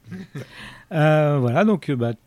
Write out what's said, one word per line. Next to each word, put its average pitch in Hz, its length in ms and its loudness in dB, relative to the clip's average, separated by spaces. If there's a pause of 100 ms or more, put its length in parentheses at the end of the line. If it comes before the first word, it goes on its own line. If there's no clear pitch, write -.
(120)
<laughs> 185 80 -12 (760)
Euh, 151 460 4
voilà, 123 240 2
donc, 208 260 0
euh, 143 60 -2
bah, 117 160 -2 (160)